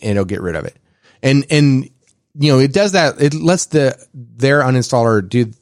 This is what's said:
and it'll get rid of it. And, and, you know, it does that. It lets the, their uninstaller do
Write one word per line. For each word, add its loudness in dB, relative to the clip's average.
and -4
it'll 0
get -8
rid -6
of -8
it. -14
And, 0
and, 2
you 0
know, 4
it 2
does 0
that. 0
It 2
lets -2
the, 0
their -2
uninstaller 0
do 0